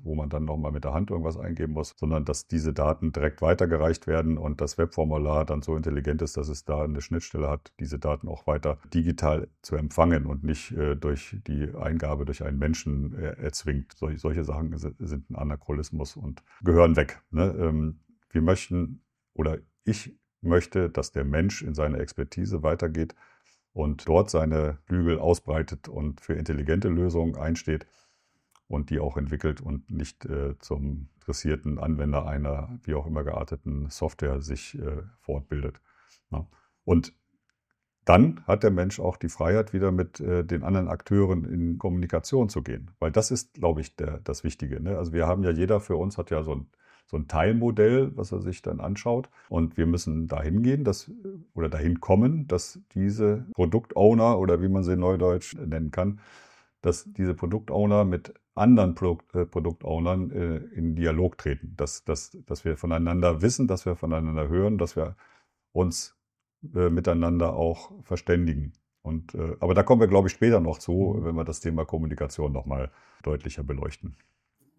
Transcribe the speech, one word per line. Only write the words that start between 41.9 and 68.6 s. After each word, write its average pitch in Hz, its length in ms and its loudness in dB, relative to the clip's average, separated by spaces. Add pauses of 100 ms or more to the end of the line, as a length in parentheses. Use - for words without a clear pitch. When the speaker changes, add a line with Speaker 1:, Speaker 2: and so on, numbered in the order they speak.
Speaker 1:
zu 69 140 -4
gehen. 60 360 -8
Weil 82 120 0
das 107 180 2
ist, - 240 -6
glaub 85 240 0
ich, 76 180 -8
der, 76 280 -6
das - 200 -6
Wichtige, 71 380 -6
ne? 92 160 -4
Also 85 160 -4
wir 82 140 0
haben 95 160 2
ja, 90 80 2
jeder 92 280 2
für 92 180 -2
uns 95 200 -4
hat 85 140 -6
ja 78 120 0
so 76 120 -4
ein, 71 120 -8 (380)
so 80 120 -6
ein 73 100 -4
Teilmodell, 113 880 4
was 98 160 -6
er 95 100 -4
sich 92 220 -6
dann - 160 -6
anschaut. 120 500 -4 (200)
Und 82 280 0
wir 82 80 2
müssen 82 420 0
dahin 78 360 0
gehen, 139 200 2
dass, - 280 -2 (420)
oder 80 160 -2
dahin 80 300 0
kommen, 131 480 4
dass - 320 -2 (160)
diese 104 580 2
Produktowner 110 840 6
oder 90 220 4
wie 95 80 2
man 95 140 2
sie 90 140 2
neudeutsch 90 580 2
nennen 78 360 -4
kann, 101 300 -2 (600)
dass - 320 0
diese 92 220 0
Produktowner 104 680 2
mit 90 280 -2 (220)
anderen 104 400 6
Produkt-, 87 400 -2
äh, 90 100 2
Produktownern, 85 880 -2
äh, 82 260 -2 (160)
in 82 220 -2
Dialog 80 420 2
treten. - 400 -6
Dass, - 260 -6
dass, - 320 -6 (120)
dass - 180 -8
wir 78 120 0
voneinander 85 640 2
wissen, 123 240 2
dass 92 180 -2
wir 90 100 -2
voneinander 80 520 -2
hören, 95 320 2
dass 85 160 -2
wir 78 200 -4 (560)
uns, - 460 -2 (580)
äh, 90 140 4
miteinander 85 640 2
auch 82 360 -2 (120)
verständigen. 82 680 0 (280)